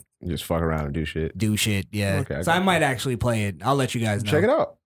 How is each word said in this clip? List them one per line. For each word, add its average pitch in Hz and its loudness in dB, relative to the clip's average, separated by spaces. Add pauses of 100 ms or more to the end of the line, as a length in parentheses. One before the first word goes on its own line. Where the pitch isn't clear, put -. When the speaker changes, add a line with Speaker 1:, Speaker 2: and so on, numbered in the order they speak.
(200)
Speaker 1:
You - -6
just 80 -4
fuck 82 0
around 78 0
and 71 -6
do 80 -2
shit. 80 -4
Speaker 2:
do 107 0
shit, 101 0
yeah. 98 0
Speaker 1:
Okay, - -4
I 78 -4
Speaker 2:
So 165 0
I 165 4
Speaker 1:
got 185 2
Speaker 2:
might 180 4
Speaker 1:
you. 156 2
Speaker 2:
actually 127 -2
play 113 0
it. 101 -2
I'll 135 2
let 131 0
you 120 -2
guys 107 0
know. 101 -2
Speaker 1:
Check 160 4
it 233 4
out. - 0